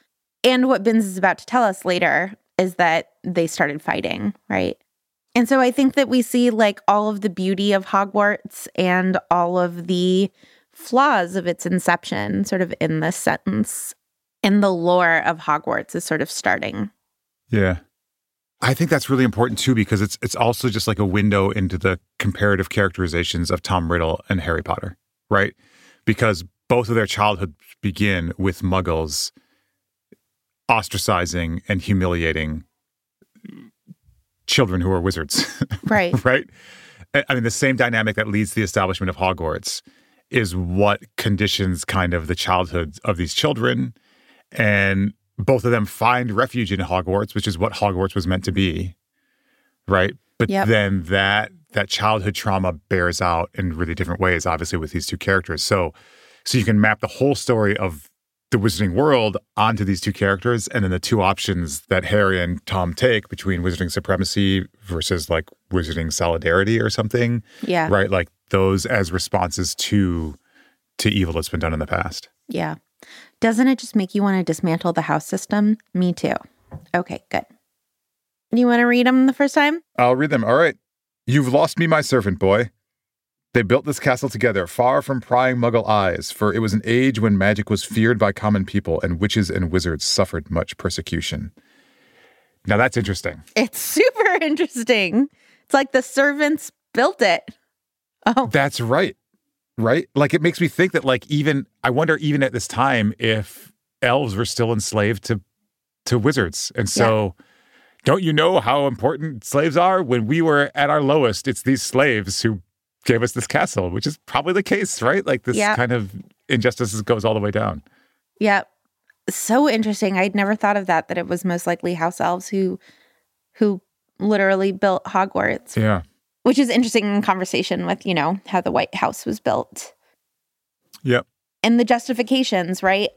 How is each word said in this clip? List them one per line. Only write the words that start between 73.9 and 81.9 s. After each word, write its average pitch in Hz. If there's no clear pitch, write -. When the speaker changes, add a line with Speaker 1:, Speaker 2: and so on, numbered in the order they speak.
Speaker 1:
make 190
you 202
wanna 190
dismantle 165
the 165
house 156
system? 208
Me 180
too. -
Okay, -
good. -
You 240
wanna 240
read 240
'em 262
the 269
first 285
time? 302
Speaker 2:
I'll 123
read 143
them. 120
All 113
right. 156
"You've 127
lost 151
me, 170
my 160